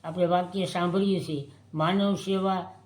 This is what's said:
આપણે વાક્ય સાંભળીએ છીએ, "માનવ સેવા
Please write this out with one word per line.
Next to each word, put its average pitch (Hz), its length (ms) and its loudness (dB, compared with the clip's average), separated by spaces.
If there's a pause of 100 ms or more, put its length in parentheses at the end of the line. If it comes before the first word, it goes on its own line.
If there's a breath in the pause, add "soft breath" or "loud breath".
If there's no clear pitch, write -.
આપણે 170 220 0
વાક્ય 180 400 0
સાંભળીએ 185 580 0
છીએ, 147 280 -6 (220 loud breath)
"માનવ 190 420 2
સેવા 190 580 -2 (120)